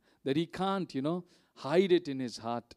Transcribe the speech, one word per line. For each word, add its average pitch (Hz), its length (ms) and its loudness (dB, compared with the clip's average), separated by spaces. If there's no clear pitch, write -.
that 135 120 0
he 165 100 2
can't, 185 480 -2
you 135 60 -4
know, 170 240 -2
hide 170 380 2
it 165 160 4
in 135 100 -4
his 123 200 -6
heart. 117 380 -6